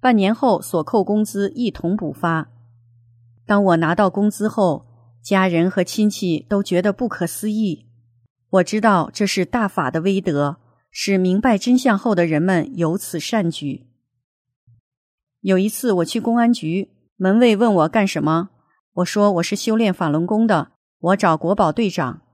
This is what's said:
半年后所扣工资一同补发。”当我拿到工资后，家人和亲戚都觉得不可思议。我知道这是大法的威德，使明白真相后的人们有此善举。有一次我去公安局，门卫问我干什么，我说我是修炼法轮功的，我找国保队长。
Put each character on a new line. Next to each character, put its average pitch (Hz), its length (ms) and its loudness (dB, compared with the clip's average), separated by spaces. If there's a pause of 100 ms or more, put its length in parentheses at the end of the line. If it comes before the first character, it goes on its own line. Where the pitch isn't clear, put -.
半 254 140 4
年 202 180 2
后 226 280 0
所 170 240 -4
扣 208 180 0
工 208 220 0
资 202 280 -4
一 233 160 -4
同 180 280 -4
补 156 160 -6
发。” 165 360 -4 (960)
当 202 200 2
我 175 120 4
拿 160 160 0
到 190 160 2
工 202 220 0
资 208 160 -6
后， 180 400 0 (340)
家 190 260 2
人 170 220 2
和 185 140 -2
亲 208 260 0
戚 175 380 -2
都 202 160 -2
觉 180 180 0
得 202 120 0
不 233 160 -4
可 - 180 -6
思 214 240 -6
议。 208 360 -4 (640)
我 185 120 4
知 214 160 -2
道 196 340 2
这 202 140 -2
是 190 160 -2
大 220 240 -2
法 147 240 -2
的 160 100 -2
威 196 200 0
德， 143 360 0 (320)
使 - 280 -2
明 185 240 2
白 233 160 2
真 247 200 2
相 240 200 2
后 214 180 0
的 175 100 2
人 156 160 0
们 180 360 0
有 165 200 -2
此 - 220 -8
善 180 320 -2
举。 - 360 -10 (1500)
有 190 180 2
一 196 80 0
次 226 240 -2
我 175 140 2
去 226 160 -4
公 233 160 0
安 240 160 4
局， 170 360 -4 (280)
门 190 220 2
卫 233 180 4
问 220 160 2
我 160 160 2
干 202 180 0
什 156 160 -4
么， 160 260 0 (440)
我 180 120 -2
说 208 280 2
我 175 100 0
是 202 120 -4
修 220 200 -2
炼 220 180 2
法 175 140 -4
轮 156 180 0
功 214 220 0
的， 170 240 0 (280)
我 185 160 0
找 180 200 2
国 165 180 -2
保 190 200 2
队 220 160 0
长。 147 320 -6 (120)